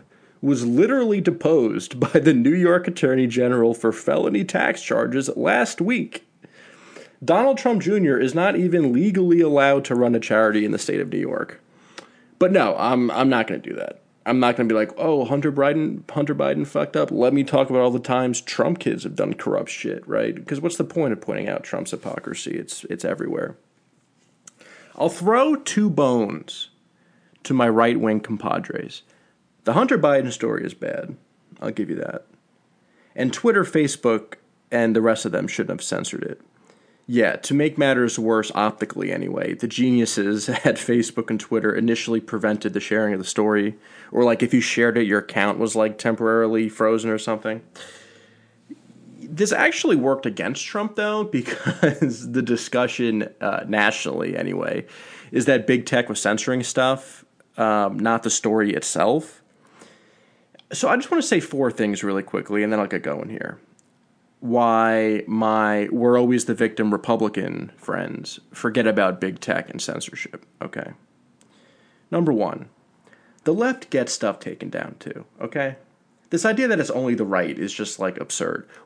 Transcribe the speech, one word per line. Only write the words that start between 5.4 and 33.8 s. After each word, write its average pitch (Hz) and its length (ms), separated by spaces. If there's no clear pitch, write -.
week. - 440
Donald 226 340
Trump 220 240
Junior 175 340
is 127 160
not 175 220
even 170 380
legally 175 480
allowed 139 460
to 127 100
run 120 180
a 113 60
charity 107 440
in 104 60
the 104 80
state 95 220
of 95 80
New 95 100
York. - 420
But 277 100
no, 131 260
I'm, 123 360
I'm 127 160
not 120 180
gonna - 140
do - 140
that. - 260
I'm 123 140
not 123 160
gonna 120 120
be 110 60
like, 107 220
"Oh, 151 280
Hunter 143 280
Biden, 147 580
Hunter 147 240
Biden 143 320
fucked 147 300
up. 147 160
Let 123 200
me 139 120
talk 135 260
about 127 120
all 123 100
the 123 80
times 127 400
Trump - 400
kids - 240
have - 100
done - 200
corrupt - 360
shit," - 380
right? 110 360
'Cause 143 160
what's 170 160
the 170 60
point 147 300
of - 80
pointing 104 280
out - 140
Trump's - 300
hypocrisy? - 580
It's, - 400
it's - 140
everywhere. - 520
I'll 165 120
throw 240 460
two 214 340
bones 123 800
to 135 100
my 123 140
right-wing 113 520
compadres. - 840
The 113 120
Hunter 233 220
Biden 139 360
story - 320
is - 100
bad. - 400
I'll - 100
give 104 200
you 80 60
that. - 300
And 127 180
Twitter, 202 300
Facebook, 131 720